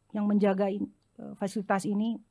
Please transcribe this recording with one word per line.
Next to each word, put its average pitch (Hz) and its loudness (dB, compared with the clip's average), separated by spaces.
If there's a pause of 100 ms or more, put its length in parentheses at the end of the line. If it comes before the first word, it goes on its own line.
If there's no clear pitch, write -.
(140)
yang 208 0
menjaga 202 4
in-, 196 -4 (240)
eh, 214 -14
fasilitas 196 -2
ini, 214 -2